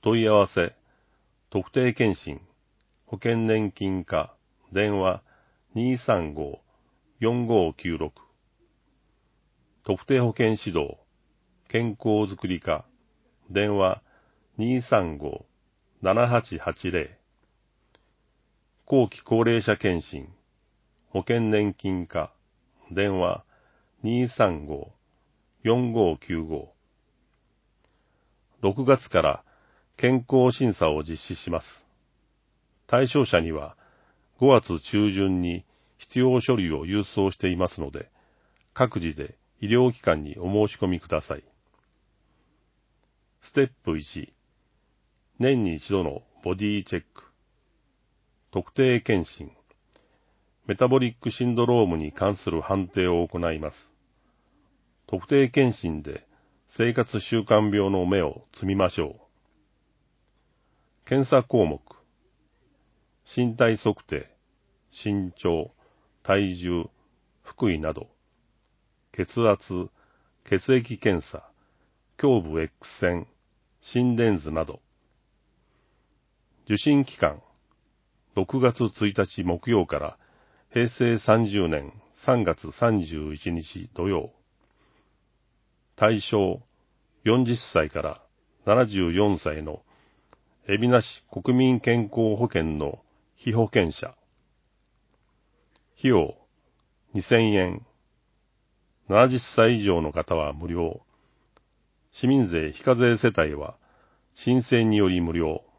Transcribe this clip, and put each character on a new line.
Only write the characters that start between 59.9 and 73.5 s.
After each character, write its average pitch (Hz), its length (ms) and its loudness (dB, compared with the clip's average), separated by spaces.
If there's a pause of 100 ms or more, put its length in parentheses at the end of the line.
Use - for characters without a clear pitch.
検 131 240 0
査 131 140 4
項 113 220 2
目。 76 160 -6 (1500)
身 120 220 -2
体 117 180 4
測 104 220 -2 (100)
定、 - 260 -10 (720)
身 98 300 -4
長、 82 380 -2 (520)
体 98 320 2
重、 87 300 -4 (580)
腹 - 300 -2
囲 78 60 -4
な 78 120 -4
ど。 - 160 -12 (1040)
血 117 360 -2
圧、 95 420 -2 (560)
血 101 280 0
液 120 240 0
検 92 320 0
査、 - 180 -18 (720)
胸 127 240 2
部 80 200 -4
X 80 140 -8 (260)
線、 87 260 -2 (540)